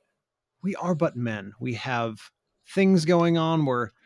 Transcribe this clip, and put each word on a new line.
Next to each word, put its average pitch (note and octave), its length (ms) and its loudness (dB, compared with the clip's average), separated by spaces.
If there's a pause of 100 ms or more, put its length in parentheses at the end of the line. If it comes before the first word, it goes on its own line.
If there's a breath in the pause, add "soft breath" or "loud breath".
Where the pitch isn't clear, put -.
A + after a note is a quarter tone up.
(600)
we G3 140 -4
are F3 180 -2
but D#3 220 -2
men. G#2+ 440 -6
We B2+ 160 -6
have A#2 440 -4 (560)
things F#3+ 300 4
going E3+ 320 4
on. D#3+ 280 2
We're A#2+ 240 0 (160 soft breath)